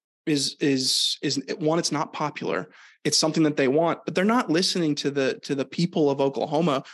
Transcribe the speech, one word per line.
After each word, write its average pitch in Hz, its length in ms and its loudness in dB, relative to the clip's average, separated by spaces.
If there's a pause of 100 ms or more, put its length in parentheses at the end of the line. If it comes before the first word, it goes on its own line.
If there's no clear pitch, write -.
(240)
is, 143 360 -2
is, 135 600 0
is, 135 220 -4 (160)
one, 160 220 0
it's 170 100 -2
not 143 220 -4
popular. 95 580 -6 (320)
It's - 160 0
something 160 240 2
that 147 140 2
they 139 100 2
want, 151 380 2
but 160 100 -6
they're 185 100 2
not 226 260 2
listening 165 460 0
to 143 140 -4
the, 135 320 -2
to 143 140 -4
the 135 80 -2
people 165 460 0
of 139 100 0
Oklahoma 139 720 0